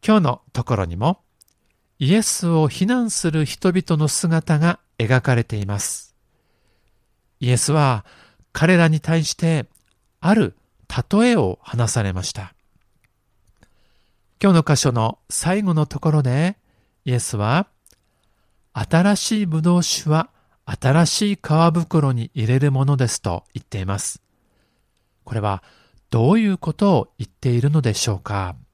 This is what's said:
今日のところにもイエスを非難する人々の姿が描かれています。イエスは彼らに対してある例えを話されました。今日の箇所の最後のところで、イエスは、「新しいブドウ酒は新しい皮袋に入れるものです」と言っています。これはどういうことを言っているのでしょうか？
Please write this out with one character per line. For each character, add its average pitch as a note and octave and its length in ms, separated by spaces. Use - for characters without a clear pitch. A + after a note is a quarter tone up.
今 G#3+ 100
日 G3 60
の B2 180
と A#2+ 120
こ A#2+ 100
ろ G2 100
に E2+ 120
も C#3 260
イ C3+ 160
エ A3 80
ス - 260
を D#3+ 220
非 - 160
難 A#3+ 240
す E3+ 220
る D#3 120
人 - 300
々 F3 260
の D3+ 80
姿 D#3+ 520
が E3+ 200
描 A#2 200
か B2+ 140
れ A#2+ 100
て - 140
い G#2 80
ま G2+ 140
す。 - 340
イ B2 100
エ B2 80
ス - 140
は C#3 340
彼 F3 240
ら E3+ 100
に D#3 120
対 E3 260
し - 80
て E3 320
あ E3 100
る G3 240
例 A#3 220
え A#3 60
を G2 260
話 A#2 280
さ A2+ 120
れ G2 100
ま F#2 80
し - 120
た。 F#2+ 200
今 G3 140
日 E3 100
の D3+ 120
箇 - 40
所 C3 120
の A2+ 260
最 G3 360
後 F3+ 100
の D3+ 140
と C#3+ 120
こ D#3+ 120
ろ D3+ 100
で、 C#3 340
イ B2 100
エ B2 60
ス - 160
は、 A2+ 300
「新 F3 420
し G#3+ 260
い G3+ 60
ブ D#3+ 160
ド F3 140
ウ F3 40
酒 - 260
は D#3 220
新 D#3 400
し G#3 240
い G3 60
皮 - 20
袋 D#3 400
に A#2 220
入 A2+ 100
れ B2+ 140
る C#3+ 120
も C3+ 140
の C#3+ 100
で B2+ 120
す」 - 160
と F2 200
言 - 80
っ - 20
て - 140
い F#2 80
ま G2 100
す。 - 240
こ - 100
れ A2 60
は G2+ 240
ど B2 220
う A3+ 60
い A3 60
う F#3+ 140
こ D#3+ 140
と G3 220
を - 220
言 A2+ 100
っ - 0
て - 220
い A#2+ 100
る C#3+ 120
の D#3 100
で A2+ 140
し - 120
ょ G2+ 100
う - 20
か？ F#2+ 360